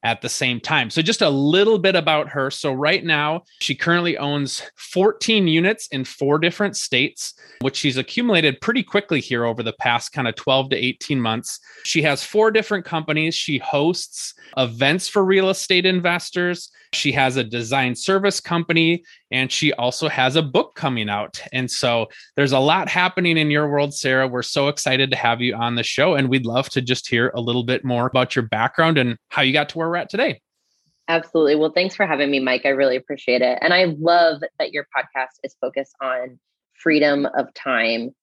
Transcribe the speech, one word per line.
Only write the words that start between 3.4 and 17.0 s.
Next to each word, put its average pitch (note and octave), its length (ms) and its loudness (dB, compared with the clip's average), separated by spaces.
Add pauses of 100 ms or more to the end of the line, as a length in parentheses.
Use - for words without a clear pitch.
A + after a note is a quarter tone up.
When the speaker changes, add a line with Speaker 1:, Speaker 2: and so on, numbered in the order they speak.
Speaker 1:
she - 140 -2
currently E3+ 420 0
owns C#3+ 460 -4 (120)
fourteen G3+ 760 0
units E3+ 400 2
in C3 180 -8
four C#3+ 320 0
different F3 400 -2
states, - 560 -2 (260)
which C3 160 -2
she's C3 220 -2
accumulated D#3+ 640 0
pretty A#3 200 0
quickly F3 380 -2
here A#2 240 -2
over A#2 180 -2
the A2 120 -6
past - 380 -2
kind C3 140 -2
of A2+ 80 -2
twelve C3+ 360 0
to C3 60 0
eighteen B2+ 440 -4
months. A2+ 400 -4 (240)
She - 180 0
has D3 220 0
four G#3+ 260 2
different G#3 360 -2
companies. D#3 480 -2
She C#3+ 240 -4
hosts - 760 -2 (240)
events C3+ 520 0
for G3+ 140 0
real F#3+ 280 4
estate F#3 340 0
investors. F3 880 -2 (240)
She C#3+ 180 0